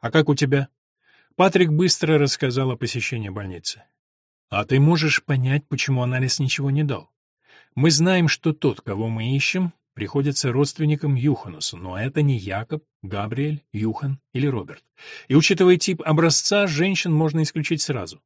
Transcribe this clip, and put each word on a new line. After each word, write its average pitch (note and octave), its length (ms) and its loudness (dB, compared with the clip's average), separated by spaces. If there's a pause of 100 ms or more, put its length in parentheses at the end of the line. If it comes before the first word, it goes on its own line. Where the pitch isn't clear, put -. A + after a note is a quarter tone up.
А A#2 100 -4
как D#3+ 180 4
у C#3+ 60 4
тебя?" C#3 320 0 (680)
Патрик F3+ 340 4
быстро D#3+ 460 2
рассказал C3+ 540 0
о A#2 40 -4
посещении A2+ 540 -6
больницы. F#2+ 540 -10 (680)
"А G2+ 160 -2
ты C3 140 2
можешь D3+ 440 4
понять, C3+ 440 0
почему C3+ 360 -2
анализ B2+ 360 -2
ничего C#3 300 -2
не C#3+ 140 0
дал? C3 260 -6 (640)
Мы D3+ 180 2
знаем, E3+ 360 2
что - 240 -2
тот, - 300 -2
кого G#2+ 260 -6
мы A2+ 280 -2
ищем, F3 380 -2 (220)
приходится C#3 560 -2
родственникам D3 640 0
Юханусу, A#2+ 600 -4
но F2+ 220 -10
это C3+ 240 -2
не C#3 160 4
Якоб, G#2 460 -6 (180)
Габриэль, A2+ 600 -4 (100)
Юхан A2 460 -4 (140)
или C3+ 140 0
Роберт. A2 360 -6 (440)
И C3 80 2
учитывая F3+ 420 6
тип F3 280 -2
образца, E3 600 2
женщин F3 440 0
можно D#3 300 2
исключить D#3 400 -2
сразу. G#2 440 -6